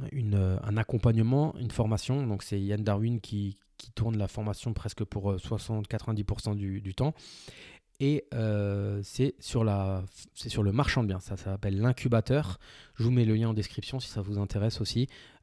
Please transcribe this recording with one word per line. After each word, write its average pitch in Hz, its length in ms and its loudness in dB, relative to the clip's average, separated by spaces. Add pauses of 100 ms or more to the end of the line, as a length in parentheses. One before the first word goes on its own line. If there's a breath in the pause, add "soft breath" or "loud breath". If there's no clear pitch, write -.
(120)
une, 110 220 0
euh, 92 280 2
un 104 140 -2
accompagnement, 117 800 4
une 120 120 -4
formation. 120 560 0
Donc, 104 160 -2
c'est 101 180 -4
Yann 104 220 0
Darwin 107 380 0
qui, 101 360 -4 (200)
qui - 160 -18
tourne 113 240 0
la 101 120 0
formation 107 440 -4
presque - 320 -6
pour, 101 280 -2
euh, 92 60 -2
soixante, 107 500 -4
quatre-vingt-dix 107 360 -2
pour - 160 -4
cent 107 140 -2
du, 98 260 -4
du 98 140 -6
temps. 147 200 0 (840 loud breath)
Et, 143 320 2
euh, 101 720 0
c'est 123 380 0
sur 113 240 0
la, 95 400 2 (280)
c'est - 160 -12
sur - 140 0
le 101 80 4
marchand 127 320 2
de 107 60 2
biens. 92 100 -2
Ça, 95 180 -8
ça - 100 -14
s'appelle 98 340 -2
l'incubateur. 123 800 2 (340 loud breath)
Je - 80 -2
vous 117 80 4
mets 123 140 6
le 110 100 6
lien 113 140 4
en 110 60 0
description 107 440 -4
si 127 100 -8
ça 107 140 -4
vous 101 160 -2
intéresse 101 420 0
aussi. 117 280 0 (340 loud breath)